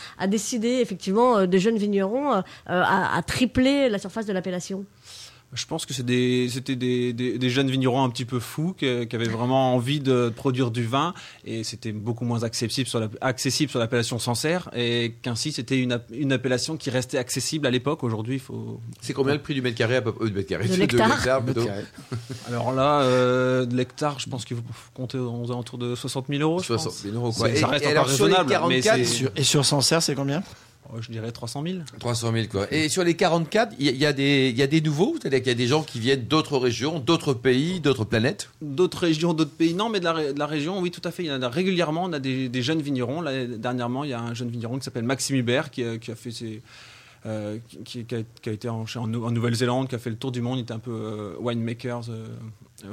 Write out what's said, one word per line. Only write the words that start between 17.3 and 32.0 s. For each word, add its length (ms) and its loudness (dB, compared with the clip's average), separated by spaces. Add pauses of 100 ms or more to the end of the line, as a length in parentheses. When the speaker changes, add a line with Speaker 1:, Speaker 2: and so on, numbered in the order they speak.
Speaker 2:
à 20 4
l'époque. 340 0
Aujourd'hui, 320 -2
il 60 -6
faut 400 -10 (180)
Speaker 3:
C'est 140 -6
combien 200 2
le 60 0
prix 140 -6
du 80 0
mètre 160 -2
carré 180 2
à 60 2
peu, 180 -2
euh, 80 0
du 60 0
mètre 160 -4
carré, 180 0
Speaker 1:
De 60 2
Speaker 3:
de 60 2
Speaker 1:
l'hectare. 280 4
Speaker 3:
l'hectare, 340 2
plutôt ? 200 0
Speaker 4:
Mètre 120 0
carré. 120 -8 (640)
Speaker 2:
Alors 240 -2
là, 300 4
euh, 640 4
de 120 0
l'hectare, 420 -2
je 80 -8
pense 160 -6
qu'il 140 -6
faut 60 -8 (300)
compter 260 -6
aux 320 -4
alentours 260 -6
de 180 -2
soixante 320 -6
mille 140 -2
euros, 180 2
je 140 -2
pense. 100 0
Speaker 3:
Soixante 220 -8
mille 100 -4
euros, 160 0
quoi. 160 0
Speaker 2:
C'est, 60 2
Speaker 3:
Et, 80 4
Speaker 2:
ça 60 4
reste 180 0
Speaker 3:
et 40 4
Speaker 2:
encore 160 4
Speaker 3:
alors, 80 0
sur 120 4
les 80 6
Speaker 2:
raisonnable, 160 4
mais 320 4
Speaker 3:
quarante-quatre, 160 6
Speaker 2:
c'est 80 4
Speaker 4:
Sur, 320 0
et 60 2
sur 200 4
Sancerre, 380 4
c'est 140 0
combien ? 280 -2 (500)
Speaker 2:
Oh, 80 -8
je 80 -12
dirais 220 -6
trois 160 -10
cent 160 -6
mille. 200 -6 (160)
Speaker 3:
Trois 140 -2